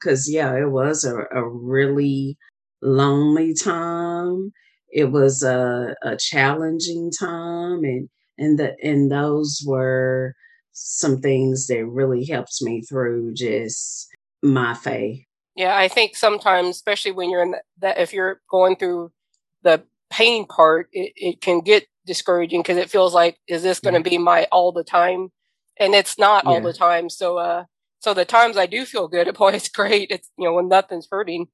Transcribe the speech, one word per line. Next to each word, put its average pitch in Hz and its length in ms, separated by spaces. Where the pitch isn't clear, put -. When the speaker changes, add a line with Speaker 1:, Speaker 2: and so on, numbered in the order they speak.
Speaker 1:
'cause, 135 260
yeah, 147 280
it 143 140
was 143 340
a, 120 100
a 120 140
really 139 880
lonely 143 760
time. 170 960
It 139 200
was 135 320
a, 123 600
a 117 140
challenging 160 1000
time, 170 640
and, 127 240
and 151 200
the, 143 240
and 143 280
those 147 560
were 131 680
some - 480
things 131 460
that 117 200
really 127 380
helped 143 380
me 117 200
through 120 520
just 113 720
my 131 320
faith. 113 500
Speaker 2:
Yeah, 185 200
I 190 120
think 214 280
sometimes, 202 600
especially 202 360
when 185 180
you're 180 120
in 180 100
the, - 100
that, 190 180
if 175 160
you're 190 360
going 185 260
through 175 360
the 165 200
pain 226 340
part, 165 480
it, 190 220
it 180 260
can 175 200
get 196 260
discouraging, 175 580
'cause 175 140
it 180 120
feels 185 240
like, 170 240
"Is 170 160
this 185 160
gonna 180 180
Speaker 1:
Yeah. 160 60
Speaker 2:
be 175 140
my 170 340
all 180 200
the 175 120
time?" 180 480
And 202 160
it's 196 220
not 202 280
all 175 160
Speaker 1:
Yeah. - 0
Speaker 2:
the 170 120
time. 170 360
So, 180 280
uh, 175 280
so 208 140
the 180 120
times 233 320
I 185 100
do 233 180
feel 196 220
good, 175 260
<laughs> - 40
boy, 196 160
it's 208 160
great. 202 420
It's, - 260
you 185 80
know, 165 80
when 180 160
nothing's 185 420
hurting. 175 420